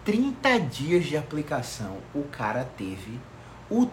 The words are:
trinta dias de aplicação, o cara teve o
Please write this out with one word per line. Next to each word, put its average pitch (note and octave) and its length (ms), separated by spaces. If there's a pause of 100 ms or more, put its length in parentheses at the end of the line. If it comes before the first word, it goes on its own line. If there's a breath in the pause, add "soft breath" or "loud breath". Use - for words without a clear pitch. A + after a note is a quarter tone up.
trinta B3 560
dias D#3 460
de C#3+ 100
aplicação, C3+ 800 (160)
o C#3+ 100
cara B2 540
teve F#2+ 420 (500 loud breath)
o A#3+ 240